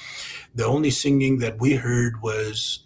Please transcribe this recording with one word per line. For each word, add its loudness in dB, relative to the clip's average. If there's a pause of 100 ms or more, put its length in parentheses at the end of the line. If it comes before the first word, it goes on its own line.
(540)
The -2
only 2
singing 2
that -4
we 4
heard 0
was, -4